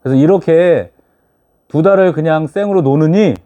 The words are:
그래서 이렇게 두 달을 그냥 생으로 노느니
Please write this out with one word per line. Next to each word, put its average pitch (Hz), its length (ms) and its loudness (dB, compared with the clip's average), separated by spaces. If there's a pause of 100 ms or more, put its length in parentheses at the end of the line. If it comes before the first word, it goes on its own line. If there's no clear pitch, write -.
그래서 131 140 -2
이렇게 165 760 0 (760)
두 151 140 -4
달을 190 320 2
그냥 156 340 -4
생으로 202 340 -4
노느니 156 520 0 (120)